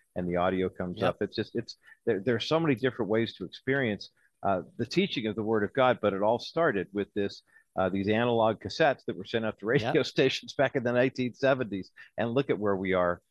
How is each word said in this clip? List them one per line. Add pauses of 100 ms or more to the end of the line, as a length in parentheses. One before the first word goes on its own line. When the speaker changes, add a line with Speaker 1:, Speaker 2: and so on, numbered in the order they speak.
(140)
Speaker 1:
and
the
audio
comes
Speaker 2:
Yep.
Speaker 1:
up.
It's
just,
it's, (300)
there,
there
are
so
many
different
ways
to
experience, (360)
uh, (160)
the
teaching
of
the
Word
of
God,
but
it
all
started
with
this, (360)
uh,
these
analog
cassettes
that
were
sent
out
to
radio
Speaker 2:
Yep.
Speaker 1:
<laughs>
stations
back
in
the
nineteen
seventies. (260)
And
look
at
where
we
are (100)